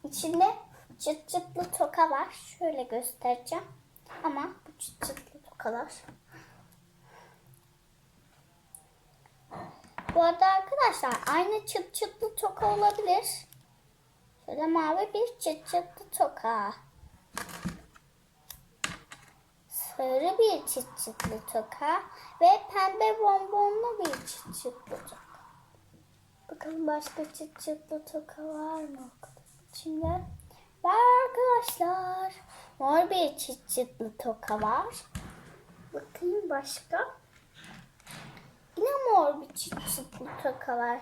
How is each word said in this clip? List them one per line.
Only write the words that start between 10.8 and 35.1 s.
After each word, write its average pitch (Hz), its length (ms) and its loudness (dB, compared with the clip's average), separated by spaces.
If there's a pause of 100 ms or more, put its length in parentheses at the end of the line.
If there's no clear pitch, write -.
aynı 403 320 2
çıt - 280 -6
çıtlı 427 420 -4
toka 415 400 2
olabilir. 415 720 2 (1000)
Şöyle 302 220 -4
mavi 330 460 2
bir 466 260 -2
çıt - 280 -4
çıtlı - 500 -6
toka. 226 560 0 (3000)
Sarı 269 720 0
bir 392 280 6
çıt - 300 -6
çıtlı 220 420 -6 (140)
toka. 294 500 -2 (380)
Ve 403 200 10 (120)
pembe 427 460 2
bonbonlu 415 800 2
bir 302 280 -4
çıt - 360 -12
çıtlı - 340 -10
toka. - 420 -18 (1120)
Bakalım 320 360 -6
başka 302 460 -4
çıt - 280 -14
çıtlı 302 440 -8
toka 302 380 -12
var 311 400 -8
mı 262 280 -14 (580)
içinde? 330 520 -4 (640)
Var 359 120 6 (300)
arkadaşlar. 381 1080 0 (460)
Mor 302 300 4
bir 349 280 0
çıt - 320 -10
çıtlı 233 480 -4
toka 214 440 -4
var. 262 340 0 (960)